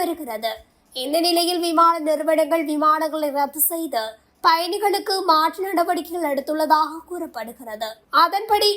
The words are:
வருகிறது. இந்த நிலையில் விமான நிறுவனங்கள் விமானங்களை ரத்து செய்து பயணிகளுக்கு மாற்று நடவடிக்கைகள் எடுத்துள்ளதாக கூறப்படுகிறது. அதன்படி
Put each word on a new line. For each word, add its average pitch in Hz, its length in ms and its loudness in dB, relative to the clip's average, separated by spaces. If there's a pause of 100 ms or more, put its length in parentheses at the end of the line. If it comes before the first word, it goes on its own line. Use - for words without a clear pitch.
வருகிறது. 233 520 -6 (500)
இந்த 285 140 0 (100)
நிலையில் 339 400 0
விமான 339 260 4 (160)
நிறுவனங்கள் 311 640 0
விமானங்களை 311 640 0
ரத்து 285 340 -2
செய்து 285 320 -4 (440)
பயணிகளுக்கு 359 680 0 (160)
மாற்று 320 360 2
நடவடிக்கைகள் 339 640 -2
எடுத்துள்ளதாக 311 800 0
கூறப்படுகிறது. 233 800 -10 (360)
அதன்படி 415 520 2